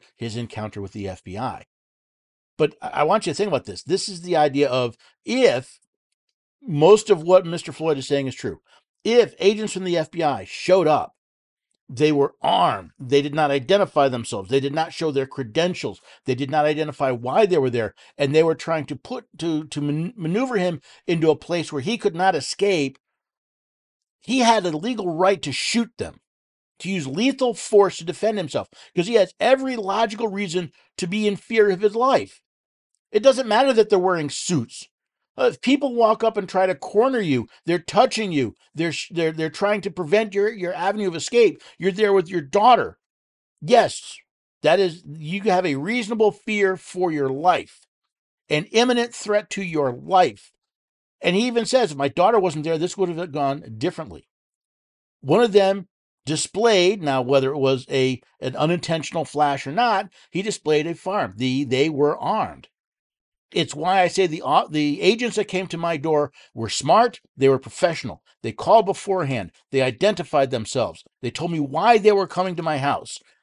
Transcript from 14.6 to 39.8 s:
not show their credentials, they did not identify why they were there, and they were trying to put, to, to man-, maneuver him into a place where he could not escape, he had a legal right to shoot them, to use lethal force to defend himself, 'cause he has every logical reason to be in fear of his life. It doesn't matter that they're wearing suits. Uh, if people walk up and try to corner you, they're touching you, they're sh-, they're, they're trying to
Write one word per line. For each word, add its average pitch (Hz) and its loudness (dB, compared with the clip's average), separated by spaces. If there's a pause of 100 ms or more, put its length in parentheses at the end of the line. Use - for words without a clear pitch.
not 160 -4
show 165 -4
their 135 -2
credentials, 131 -4 (260)
they 131 0
did 131 -6
not 151 2
identify 151 -2
why 127 0
they 175 2
were 131 2
there, 113 -2 (200)
and 143 0
they 160 8
were 160 2
trying 160 -4
to 143 -10
put, 240 -12 (140)
to, 160 -2
to 143 -8
man-, 151 -4
maneuver 220 -2
him 180 -2 (260)
into 160 2
a 147 4
place 165 -6
where 143 -4
he 196 -2
could 190 -2
not 180 2
escape, 151 0 (1200)
he 247 -2
had 226 4
a 151 -2
legal 190 -4
right 185 2
to 147 -6
shoot 226 -2
them, 85 -10 (580)
to 175 -10
use 180 -4
lethal 240 -2
force 202 2
to 165 -14
defend 208 -4
himself, 143 -6 (260)
'cause 175 0
he 233 2
has 190 4
every 262 2
logical 214 -2
reason 185 -4 (240)
to 185 -6
be 208 0
in 202 0
fear 208 2
of 185 -2
his 208 2
life. 247 0 (680)
It 214 0
doesn't 262 4
matter 247 4
that 214 4
they're 208 4
wearing 175 0
suits. - -6 (500)
Uh, - 2
if 196 0
people 269 0
walk 220 2
up 220 0
and 185 -6
try 190 2
to 185 0
corner 240 0
you, 135 0 (180)
they're 170 0
touching 214 2
you, 139 -2 (200)
they're 165 -2
sh-, - -10
they're, 165 -2
they're 160 -4
trying 202 -2
to 190 -6